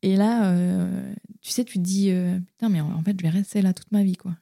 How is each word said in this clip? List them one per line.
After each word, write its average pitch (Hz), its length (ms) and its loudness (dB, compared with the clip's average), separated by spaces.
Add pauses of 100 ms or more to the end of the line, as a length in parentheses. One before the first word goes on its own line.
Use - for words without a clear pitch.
Et 190 140 2
là, 214 340 2
euh... 185 600 0 (280)
tu - 100 -12
sais, 247 140 -2
tu - 140 -6
te 180 40 0
dis, 190 280 0
euh, « 180 360 0
Putain, - 220 -4
mais 175 120 2
en... 151 100 -2
en 160 120 -2
fait, 196 140 0
je 180 60 -6
vais 165 60 2
rester 196 320 0
là 185 120 4
toute - 180 -8
ma 208 120 4
vie, 190 140 2
quoi. » 175 240 -8